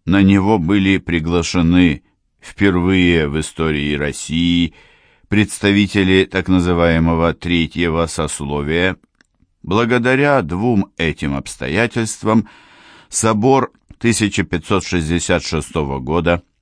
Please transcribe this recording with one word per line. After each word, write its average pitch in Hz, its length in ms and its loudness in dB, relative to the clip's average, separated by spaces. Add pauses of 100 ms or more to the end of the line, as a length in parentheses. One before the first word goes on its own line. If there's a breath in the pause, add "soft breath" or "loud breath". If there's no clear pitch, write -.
на 98 180 2
него 98 360 4
были 95 380 2
приглашены 85 1040 0 (380)
впервые 90 880 2
в 71 100 -4
истории 76 560 -4
России 82 800 -2 (540 soft breath)
представители 101 960 2
так 92 240 -4
называемого 85 840 2
«третьего 85 720 -2
сословия». 76 920 -4 (680)
Благодаря 123 800 0
двум 98 540 -2
этим 78 380 -4
обстоятельствам 107 1120 -2 (600 loud breath)
собор 113 640 2 (260)
тысяча 104 460 0
пятьсот 90 400 -2
шестьдесят 85 580 -2
шестого 71 560 -4
года 82 440 -2 (200)